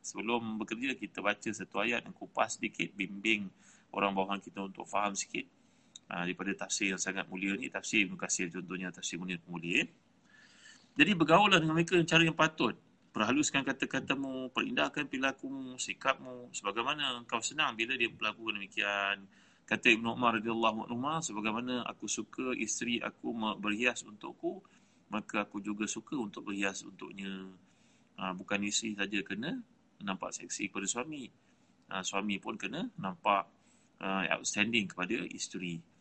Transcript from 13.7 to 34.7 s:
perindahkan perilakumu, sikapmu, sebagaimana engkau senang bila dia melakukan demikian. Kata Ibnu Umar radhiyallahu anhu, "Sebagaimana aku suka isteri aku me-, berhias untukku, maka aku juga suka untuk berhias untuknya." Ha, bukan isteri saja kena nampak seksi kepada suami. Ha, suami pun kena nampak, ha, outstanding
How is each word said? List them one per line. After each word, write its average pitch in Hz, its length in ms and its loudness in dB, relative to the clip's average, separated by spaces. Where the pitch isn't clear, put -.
perindahkan 139 560 0
perilakumu, 135 720 -4
sikapmu, 127 720 -2
sebagaimana 123 640 -2
engkau 117 240 -4
senang 139 320 0
bila 117 240 -2
dia 110 160 0
melakukan 107 480 -4
demikian. 101 640 -2
Kata 113 320 6
Ibnu 117 240 0
Umar 113 240 4
radhiyallahu 113 480 2
anhu, 147 320 -2
"Sebagaimana 113 640 -2
aku - 240 -6
suka 127 400 -4
isteri 117 480 -2
aku 123 320 -4
me-, 110 240 0
berhias 104 480 0
untukku, 135 560 -6
maka 104 400 -2
aku 104 160 -6
juga 104 240 -2
suka 127 320 -6
untuk 104 320 -6
berhias 98 320 -2
untuknya." 95 640 -10
Ha, 92 160 -2
bukan 98 320 -2
isteri 110 240 0
saja 101 320 -2
kena 127 320 -4
nampak 98 320 -4
seksi 92 320 -6
kepada 98 160 -4
suami. 127 480 -4
Ha, 92 80 -2
suami 101 400 -2
pun 107 160 -6
kena 151 400 -4
nampak, 98 480 2
ha, 95 320 0
outstanding 107 560 2